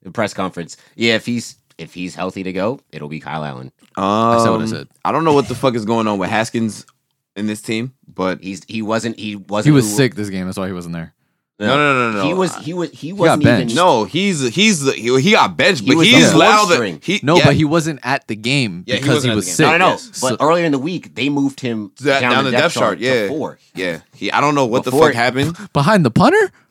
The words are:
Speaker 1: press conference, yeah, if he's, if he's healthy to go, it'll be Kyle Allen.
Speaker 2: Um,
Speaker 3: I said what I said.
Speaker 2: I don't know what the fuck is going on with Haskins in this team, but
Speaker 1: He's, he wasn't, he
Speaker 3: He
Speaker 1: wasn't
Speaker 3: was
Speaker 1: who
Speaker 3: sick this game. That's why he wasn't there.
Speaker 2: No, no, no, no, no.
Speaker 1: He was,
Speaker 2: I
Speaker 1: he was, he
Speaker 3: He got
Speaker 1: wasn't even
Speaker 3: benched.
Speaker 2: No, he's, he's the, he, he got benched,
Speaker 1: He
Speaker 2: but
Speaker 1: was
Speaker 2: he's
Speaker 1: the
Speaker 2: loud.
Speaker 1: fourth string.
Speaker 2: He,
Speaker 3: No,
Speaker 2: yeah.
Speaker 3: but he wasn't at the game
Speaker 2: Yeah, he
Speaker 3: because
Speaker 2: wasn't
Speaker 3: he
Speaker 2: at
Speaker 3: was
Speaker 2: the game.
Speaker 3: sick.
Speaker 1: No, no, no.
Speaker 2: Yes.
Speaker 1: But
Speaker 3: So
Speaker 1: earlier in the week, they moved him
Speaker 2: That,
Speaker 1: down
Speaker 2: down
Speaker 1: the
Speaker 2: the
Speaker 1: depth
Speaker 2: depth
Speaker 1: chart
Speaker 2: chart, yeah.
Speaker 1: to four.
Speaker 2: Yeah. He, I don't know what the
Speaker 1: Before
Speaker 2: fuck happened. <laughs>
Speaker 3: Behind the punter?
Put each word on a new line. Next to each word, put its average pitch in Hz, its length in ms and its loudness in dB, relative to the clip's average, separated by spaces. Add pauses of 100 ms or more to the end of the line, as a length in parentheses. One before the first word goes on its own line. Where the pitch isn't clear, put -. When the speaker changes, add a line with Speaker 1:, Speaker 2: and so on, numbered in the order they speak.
(140)
Speaker 1:
press 107 200 -4
conference, 87 440 -10 (180)
yeah, 117 200 0
if 104 100 -4
he's, 120 320 -8 (200)
if 82 160 -18
he's 90 220 -10
healthy 92 280 -8
to 92 100 -8
go, 107 260 -4 (140)
it'll 73 160 -14
be 78 100 -10
Kyle 76 240 -10
Allen. 65 280 -12 (260)
Speaker 2:
Um, 98 80 -4
Speaker 3:
I 113 380 2
said 117 80 2
what 110 100 -2
I 110 60 -6
said. 80 200 -10 (160)
Speaker 2:
I 92 80 -2
don't 156 140 -2
know 156 80 4
what 135 160 2
the 123 60 -8
fuck 127 200 0
is 113 100 -6
going 113 220 0
on 104 120 -2
with 90 100 -4
Haskins 110 560 -4 (500)
in 104 120 -6
this 107 140 -8
team, 117 320 -6 (140)
but 92 340 -6
Speaker 1:
He's, 95 280 -10
he 113 140 -8
wasn't, 110 360 -4
he 104 120 -10
Speaker 3:
He 104 40 -10
Speaker 1:
wasn't 104 400 0
Speaker 3:
was 113 140 4
Speaker 1:
who 104 80 -6
Speaker 3:
sick 131 180 2
this 104 140 -6
game. 92 160 -6
That's 92 120 -8
why 95 100 -4
he 98 60 -8
wasn't 87 200 -10
there. 82 200 -12 (460)
Speaker 2:
No, 120 180 0
no, 147 160 2
no, 120 180 0
no, 104 120 -4
no. 92 40 0
Speaker 1:
He - 60 -2
was, 185 220 -2
Speaker 2:
I - 60 -14
Speaker 1:
he 165 120 -10
was, 170 160 -6
he - 180 -14
Speaker 3:
He 170 60 -10
got 208 60 -8
Speaker 1:
wasn't 147 240 4
even 117 160 4
Speaker 3:
benched. 117 160 -4
Speaker 2:
No, 156 280 4
he's, 170 380 -2 (120)
he's 190 280 2
the, 135 100 0
he, 123 300 0
he 190 100 2
got 117 240 4
benched, 151 260 2
Speaker 1:
He 101 60 -8
Speaker 2:
but 131 100 4
Speaker 1:
was 165 120 4
Speaker 2:
he's - 220 8
Speaker 1:
the 156 60 4
Speaker 2:
loud. 214 280 6
Speaker 1:
fourth 175 80 2
string. 101 280 0
Speaker 2:
He, 190 220 -2
Speaker 3:
No, 156 140 4
Speaker 2:
yeah. 151 80 6
Speaker 3:
but 143 100 4
he 147 80 2
wasn't 156 400 0
at 131 240 -4
the 110 80 -6
game 107 500 -2
Speaker 2:
Yeah, 123 100 -4
he 127 60 -4
Speaker 3:
because 135 160 0
Speaker 2:
wasn't 127 120 -2
Speaker 3:
he - 20 0
Speaker 2:
at 110 40 -2
Speaker 3:
was 95 100 -2
Speaker 2:
the 90 40 -8
game. - 60 -8
Speaker 3:
sick. 156 100 4
Speaker 1:
No, 151 60 4
no, 170 140 4
no. 151 60 4
Speaker 2:
Yes. - 160 -6 (120)
Speaker 1:
But 127 100 0
Speaker 3:
So 110 120 -2
Speaker 1:
earlier 170 240 2
in 156 80 0
the 135 60 0
week, 160 360 -8
they 135 140 -2
moved 139 320 -2
him 110 300 -6 (100)
Speaker 2:
That, 139 200 2
Speaker 1:
down 123 120 2
Speaker 2:
down 135 100 2
Speaker 1:
the 135 80 -2
Speaker 2:
the 120 60 0
Speaker 1:
depth 143 60 4
Speaker 2:
depth 165 100 0
Speaker 1:
chart - 100 -2
Speaker 2:
chart, 98 160 0
yeah. 123 220 0
Speaker 1:
to 101 80 -2
four. 120 300 -8 (160)
Speaker 2:
Yeah. 87 240 -6 (140)
He, - 180 -8
I 120 100 0
don't 147 140 2
know 135 100 2
what 117 180 0
the 127 80 -6
Speaker 1:
Before 151 160 4
Speaker 2:
fuck 135 80 0
happened. 127 400 0 (100)
<laughs> - 80 -10
Speaker 3:
Behind 170 300 4
the 117 80 2
punter? 359 400 4 (200)